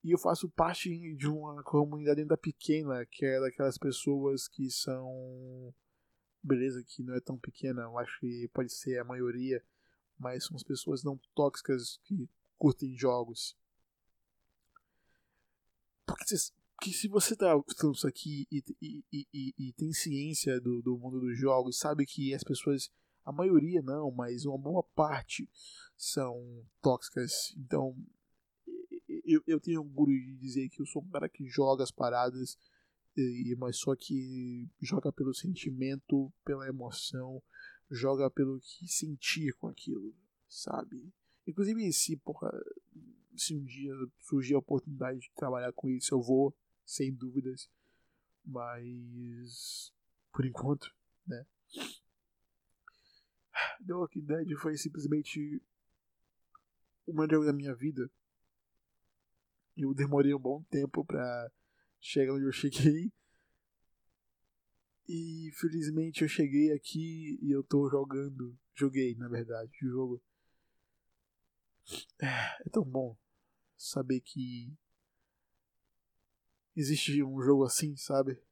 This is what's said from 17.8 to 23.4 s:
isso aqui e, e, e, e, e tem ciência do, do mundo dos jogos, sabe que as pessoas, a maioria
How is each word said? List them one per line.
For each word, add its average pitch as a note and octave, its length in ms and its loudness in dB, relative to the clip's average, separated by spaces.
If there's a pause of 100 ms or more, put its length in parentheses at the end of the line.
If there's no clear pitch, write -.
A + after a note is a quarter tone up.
isso - 120 0
aqui C#3+ 440 -4
e, C#3+ 120 -2 (160)
e, D3 320 -10
e, C#3+ 220 -6
e, C3+ 240 -6
e C3 160 -6
tem D#3 180 -2
ciência C#3+ 680 0
do, B2 220 0
do B2 160 0
mundo B2+ 200 -6
dos B2 160 0
jogos, B2+ 440 4
sabe D3 260 2
que C3+ 260 -2
as C3+ 120 -4
pessoas, C#3 480 0 (340)
a D3 60 -8
maioria E3+ 500 6